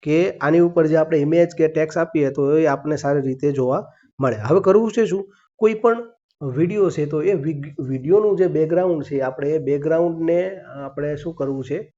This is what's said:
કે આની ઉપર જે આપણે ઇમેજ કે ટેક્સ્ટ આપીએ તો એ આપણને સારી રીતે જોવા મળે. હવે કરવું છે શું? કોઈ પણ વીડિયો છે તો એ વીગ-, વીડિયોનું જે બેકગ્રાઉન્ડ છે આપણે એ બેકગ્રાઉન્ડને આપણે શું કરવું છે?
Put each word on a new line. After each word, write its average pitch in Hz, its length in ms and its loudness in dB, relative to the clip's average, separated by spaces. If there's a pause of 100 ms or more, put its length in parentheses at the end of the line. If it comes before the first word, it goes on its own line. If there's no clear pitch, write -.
કે 156 360 0
આની 151 200 2
ઉપર 170 280 4
જે 156 100 2
આપણે 156 220 2
ઇમેજ 165 300 2 (100)
કે 160 100 4
ટેક્સ્ટ 156 300 -2
આપીએ 160 320 0
તો 143 280 2
એ 160 80 4
આપણને 143 300 -2
સારી 143 240 0
રીતે 135 320 -2
જોવા 135 400 -2 (280)
મળે. 127 160 0
હવે 123 240 2
કરવું 208 320 4
છે 226 140 2
શું? 196 280 -6 (220)
કોઈ 220 180 2
પણ 233 380 -2 (300)
વીડિયો 175 480 0
છે 151 160 -4
તો 151 160 -4
એ 185 100 0
વીગ-, 147 500 -6
વીડિયોનું 160 540 2
જે 185 100 2
બેકગ્રાઉન્ડ 160 580 0
છે 139 160 -4
આપણે 131 300 -4
એ 156 80 0
બેકગ્રાઉન્ડને 165 1000 0 (240)
આપણે 143 320 -6
શું 165 180 -10
કરવું 135 300 -6
છે? 143 340 -8